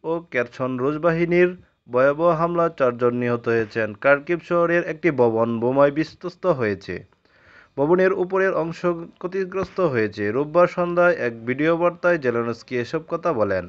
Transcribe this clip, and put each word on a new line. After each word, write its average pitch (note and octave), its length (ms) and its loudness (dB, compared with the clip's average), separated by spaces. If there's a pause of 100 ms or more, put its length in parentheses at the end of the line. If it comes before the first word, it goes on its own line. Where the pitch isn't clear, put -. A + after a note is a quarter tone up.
ও D#3+ 80 -6 (200)
কেরসন B2+ 460 -4
রুশ C#3 200 -2
বাহিনীর E3+ 520 2 (400)
ভয়াবহ C#3+ 400 2
হামলা E3+ 400 0
চারজন B2 440 0
নিহত A#2+ 340 -2
হয়েছেন। A2+ 460 0
কার্কিভ C#3+ 500 2
শহরের E3+ 400 0
একটি D#3+ 280 -2
ভবন A#2 380 2 (100)
বোমায় C3+ 320 4
বিধ্বস্ত D#3 540 -8
হয়েছে। G#2+ 500 -2 (800)
ভবনের F#3 360 4
উপরের F#3+ 400 0
অংশ E3 280 -4 (360)
ক্ষতিগ্রস্ত F#3 600 -6
হয়েছে। A2 520 0
রোববার D3+ 360 2
সন্ধ্যায় F3 480 0
এক A#2+ 180 -4 (120)
ভিডিও C#3+ 320 0
বার্তায় F3 400 0
জেলেনস্কি A#2 600 -4
এসব B2 300 -4
কথা E3+ 260 -4
বলেন। G2 360 0